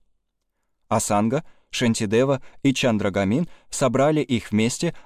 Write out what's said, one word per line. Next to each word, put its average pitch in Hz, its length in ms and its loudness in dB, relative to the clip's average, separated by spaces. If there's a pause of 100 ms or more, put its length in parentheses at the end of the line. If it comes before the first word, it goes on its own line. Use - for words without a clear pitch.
(880)
Асанга — 110 560 0 (260)
Шантидева 120 680 0 (220)
и 139 100 2
Чандрагамин 104 760 0 (200)
собрали 139 520 0
их 123 320 -4
вместе, 117 420 0 (120)